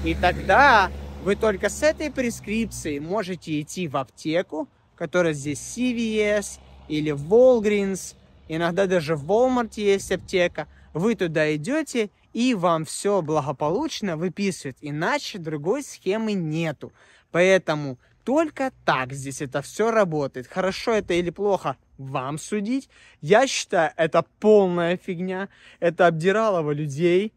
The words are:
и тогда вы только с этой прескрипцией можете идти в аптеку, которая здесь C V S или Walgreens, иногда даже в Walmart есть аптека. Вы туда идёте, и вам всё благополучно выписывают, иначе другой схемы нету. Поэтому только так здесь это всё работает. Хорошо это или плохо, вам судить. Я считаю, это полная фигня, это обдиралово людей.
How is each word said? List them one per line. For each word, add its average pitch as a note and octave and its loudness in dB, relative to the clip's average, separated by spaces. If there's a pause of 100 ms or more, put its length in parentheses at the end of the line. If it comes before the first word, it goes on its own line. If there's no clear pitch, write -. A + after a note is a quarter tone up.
и E3 -2
тогда F#3+ 4 (360)
вы G3 0
только G#3 0
с - -4
этой D4+ 0
прескрипцией G#3+ -4
можете E3+ -6
идти D#3+ -8
в C3+ -6
аптеку, E3+ -4 (260)
которая E3+ 0
здесь C#3+ -6
C B3 -4
V A3 -2 (180)
S - -8 (260)
или D3+ -2
Walgreens, G3+ 4 (320)
иногда E3+ 0
даже E3 0
в C#3 -8
Walmart A#3+ 2
есть G3 0
аптека. F3 -2 (260)
Вы G3 0
туда D#3 0
идёте, A#3+ -4 (220)
и A#3+ 2
вам E3+ 2
всё G3+ 0
благополучно D#3 -2
выписывают, F3 -6
иначе F3+ -4
другой D#3+ -4
схемы G#3+ -4
нету. D#3 -4 (400)
Поэтому E3 2 (260)
только C#4 0 (140)
так C3 0
здесь C#3 -10
это C#3 -4
всё G#3+ -2
работает. D#3 0
Хорошо F#3 -4
это G3+ 0
или F3 0
плохо, F3+ -2 (220)
вам C3+ -8
судить. G#3+ -4 (320)
Я G#3 6
считаю, - 0
это E3 2 (160)
полная F3+ 4
фигня, F#3 -6 (320)
это F3 4
обдиралово F3 2
людей. E3 0